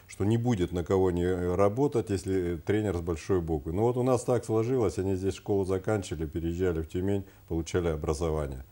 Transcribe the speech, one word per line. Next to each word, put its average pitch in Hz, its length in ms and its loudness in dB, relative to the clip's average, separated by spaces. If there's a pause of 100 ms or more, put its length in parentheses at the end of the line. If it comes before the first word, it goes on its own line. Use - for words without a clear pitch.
что - 180 -4
не 113 120 4
будет 110 340 0
на 87 120 -2
кого 95 280 2
не 87 140 0
работать, 101 840 2
если 90 560 0
тренер 101 320 0
с 87 40 -4
большой 85 400 0
буквы. 80 320 -4
Ну 101 100 0
вот 123 140 2
у 123 60 0
нас 127 200 2
так 120 200 0
сложилось, 113 540 0
они 95 180 0
здесь 92 200 -2
школу 98 300 0
заканчивали, 95 600 -2
переезжали 85 560 0
в 80 60 -6
Тюмень, 98 380 -2 (220)
получали 85 420 0
образование. 78 840 -2